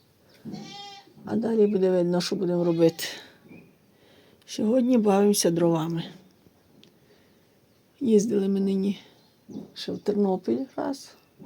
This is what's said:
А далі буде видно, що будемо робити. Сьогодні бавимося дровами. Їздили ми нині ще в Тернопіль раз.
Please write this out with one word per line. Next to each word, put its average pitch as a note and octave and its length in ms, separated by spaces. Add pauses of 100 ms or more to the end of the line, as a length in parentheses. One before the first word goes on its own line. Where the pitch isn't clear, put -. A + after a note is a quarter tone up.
(1300)
А G#3 100
далі A3+ 320
буде F#3+ 240
видно, F3 300
що - 140
будемо F3 280
робити. E3 400 (1400)
Сьогодні A#3+ 520
бавимося G3+ 540
дровами. E3 520 (2000)
Їздили G#3 480
ми G3 120
нині G3 400 (720)
ще - 180
в F#3 60
Тернопіль G3+ 680 (100)
раз. C#4 360 (340)